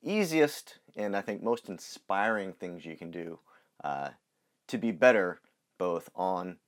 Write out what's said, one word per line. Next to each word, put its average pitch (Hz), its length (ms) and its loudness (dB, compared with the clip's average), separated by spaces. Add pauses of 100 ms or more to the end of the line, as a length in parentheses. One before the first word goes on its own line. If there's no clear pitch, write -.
easiest 160 760 2 (160)
and 104 200 -2
I 101 60 0
think 104 200 -4
most 117 280 -2
inspiring 98 840 -2
things 87 320 -10
you 82 120 -10
can 85 120 -12
do, 85 300 -10 (440)
uh, 71 280 -4 (560)
to 127 100 -4
be 113 140 0
better 98 500 4 (360)
both 87 360 -2
on 92 540 -2